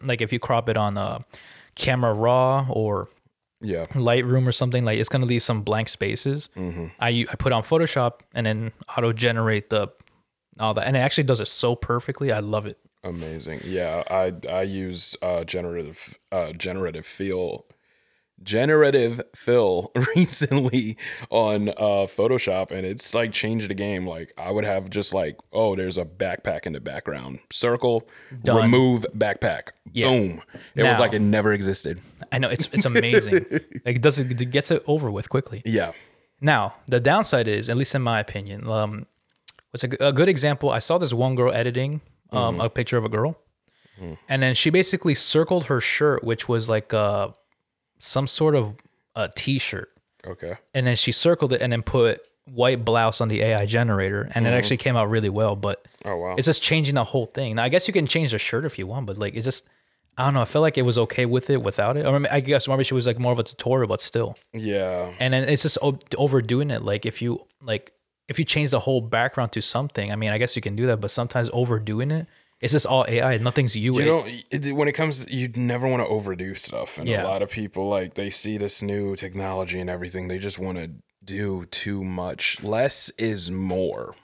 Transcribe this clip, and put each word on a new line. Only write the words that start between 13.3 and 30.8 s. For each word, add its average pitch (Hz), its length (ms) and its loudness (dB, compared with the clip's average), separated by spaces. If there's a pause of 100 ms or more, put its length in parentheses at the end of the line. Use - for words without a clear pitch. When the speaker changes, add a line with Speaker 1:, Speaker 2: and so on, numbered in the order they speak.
Speaker 2:
Yeah, 87 460 -4
I, 92 240 0 (160)
I 92 140 -2
use, 95 580 -4
uh, 90 220 -2
generative, 85 760 -8 (140)
uh, 87 220 -2
generative 85 520 -6
fill, 92 600 -6 (760)
generative 123 800 4 (140)
fill 104 560 2 (120)
<laughs> - 120 0
recently 131 840 2 (320)
on, 104 400 2
uh, 101 380 2
Photoshop, 101 640 0
and 92 160 -6
it's, 107 260 -4
like, 117 180 0
changed 107 380 -2
the 101 60 -4
game. 95 320 -4
Like, 82 300 -10
I 87 140 -8
would 104 140 0
have 95 240 -2
just, 101 240 -2
like, 85 240 -2 (160)
"Oh, 104 220 2
there's 92 220 -4
a 87 80 -2
backpack 90 600 -6
in 85 80 -6
the 69 60 -10
background. 67 600 -10 (120)
Circle, 120 560 0 (360)
Speaker 1:
Done. 120 140 4
Speaker 2:
remove 120 480 6 (100)
backpack." 104 540 0 (240)
Speaker 1:
Yeah. 117 160 2
Speaker 2:
Boom. 98 320 2 (340)
It 117 80 4